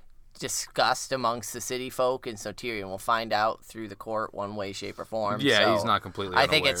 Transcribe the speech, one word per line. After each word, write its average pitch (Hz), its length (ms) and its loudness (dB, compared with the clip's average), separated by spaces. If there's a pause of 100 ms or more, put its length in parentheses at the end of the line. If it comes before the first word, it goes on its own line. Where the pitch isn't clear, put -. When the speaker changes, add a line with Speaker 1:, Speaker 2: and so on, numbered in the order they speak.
(380)
Speaker 1:
discussed - 760 0
amongst 120 400 0
the 120 80 -6
city 127 300 -4
folk, - 360 0
and 113 120 -6
so 107 140 -6
Tyrion 110 320 -6
will 95 140 -6
find 113 340 0
out 107 300 2
through 110 260 -10
the 98 80 -12
court 110 360 -4
one 101 240 -6
way, 98 160 -4
shape, 101 260 -10
or - 60 -10
form. 107 360 -2
Speaker 2:
Yeah, 117 240 6
Speaker 1:
So 101 100 6
Speaker 2:
he's 87 100 2
not 101 180 4
completely 98 360 -4
Speaker 1:
I 139 80 6
think 143 200 2
it's 131 140 2